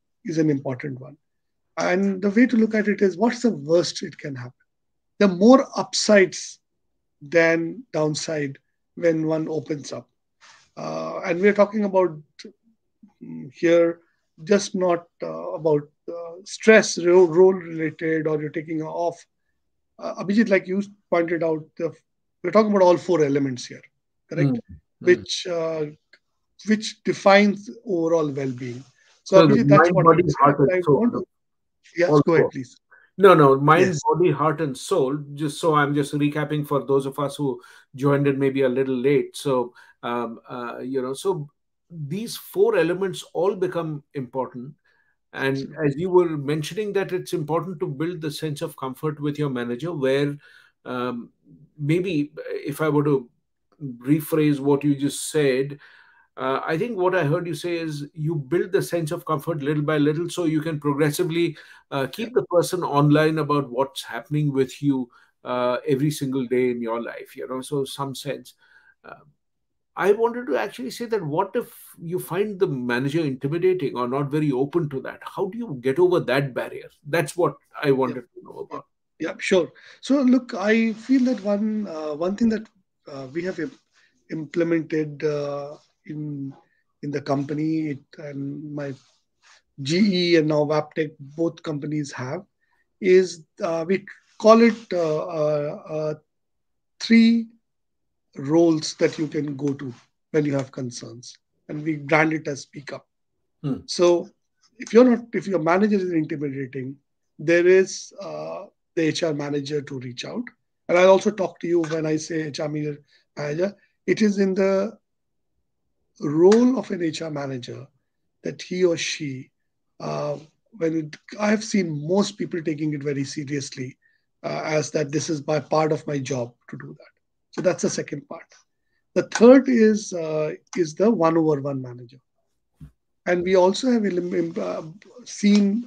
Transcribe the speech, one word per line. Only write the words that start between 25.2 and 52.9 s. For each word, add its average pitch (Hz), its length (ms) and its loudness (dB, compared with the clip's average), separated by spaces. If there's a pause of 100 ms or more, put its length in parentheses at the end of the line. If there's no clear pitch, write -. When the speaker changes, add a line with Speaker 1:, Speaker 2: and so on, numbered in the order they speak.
Speaker 1:
uh, 160 380 -4 (840)
which 214 360 -2
defines 202 640 4 (160)
overall 165 440 0
well-being. 131 540 -8 (400)
So, 190 180 8
Speaker 2:
So 165 60 8
the 143 80 6
Speaker 1:
Abhijit, 139 140 4
that's 151 140 8
Speaker 2:
mind, 175 120 4
Speaker 1:
what 175 100 4
Speaker 2:
body, 165 180 8
Speaker 1:
I 147 200 0
Speaker 2:
heart, 147 160 6
and 147 140 4
Speaker 1:
I 185 80 0
Speaker 2:
soul. 156 180 4
Speaker 1:
want 233 140 2
to, - 120 -4 (680)
yes, 170 140 2
Speaker 2:
All 147 120 6
Speaker 1:
go 170 120 2
ahead, 151 120 6
Speaker 2:
four. - 60 -4
Speaker 1:
please. 135 240 -12 (400)
Speaker 2:
No, 185 200 8
no, 139 240 6
mind, 156 260 6
Speaker 1:
Yes. 170 160 -2 (100)
Speaker 2:
body, 170 200 2
heart, 151 280 0
and 143 160 -4
soul. 147 480 -2 (120)
Just 147 260 -6
so 160 140 2
I'm 143 180 2
just 143 220 -2
recapping 147 520 -2
for 139 160 -2
those 139 220 0
of 135 140 -8
us 139 160 -4
who 135 260 -6 (340)
joined 143 320 0
in 135 120 0
maybe 135 240 0
a 127 60 2
little 131 260 -2
late. 127 420 0
So, 127 380 -2 (260)
um, 120 380 -6 (100)
uh, 123 300 -12
you 127 220 -6
know, 131 120 -6
so 156 340 -4 (420)
these 170 460 -8
four 214 400 0
elements 180 480 -2 (100)
all 190 220 0
become 170 480 -6 (120)
important. 131 580 -8 (580)
And 135 260 -2
Speaker 1:
Absolutely. 147 300 -4
Speaker 2:
as 139 80 0
you 180 140 -4
were 175 280 6
mentioning 160 560 -4
that 185 180 -2
it's 180 220 -6
important 160 480 -4
to 180 60 -4
build 156 320 -6
the 156 120 -6
sense 151 320 -8
of 151 140 -8
comfort 151 420 -6
with 147 180 -4
your 147 140 -2
manager, 123 420 -6
where, 143 420 0 (480)
um, 123 460 -8 (480)
maybe 151 540 -2 (180)
if 147 320 -8
I 156 80 0
were 147 140 2